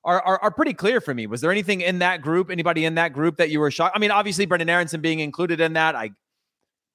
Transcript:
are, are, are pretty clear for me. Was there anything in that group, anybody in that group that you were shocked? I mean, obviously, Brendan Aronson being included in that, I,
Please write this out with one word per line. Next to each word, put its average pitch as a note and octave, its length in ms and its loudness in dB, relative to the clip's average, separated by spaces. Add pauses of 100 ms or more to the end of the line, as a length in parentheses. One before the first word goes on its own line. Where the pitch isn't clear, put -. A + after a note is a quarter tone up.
are, F3 160 2
are, F#3+ 200 0
are G#3 100 2
pretty D4+ 220 0
clear G#3+ 280 0
for C#3+ 120 -6
me. A#2 140 -6
Was A#2 140 -8
there D#3+ 100 2
anything G3 300 0
in F3+ 180 -2
that F3+ 220 0
group, E3+ 280 0
anybody E3+ 360 0
in D#3+ 100 -2
that E3 180 2
group D3+ 240 0
that E3 120 2
you D3+ 120 0
were D3 100 2
shocked? E3+ 240 0
I G#3 40 0
mean, G#3 120 2
obviously, G3+ 340 0
Brendan E3 240 0
Aronson E3+ 320 0
being D#3+ 180 0
included D#3+ 420 -2
in D#3+ 120 2
that, D#3+ 220 2
I, A2 160 -6 (840)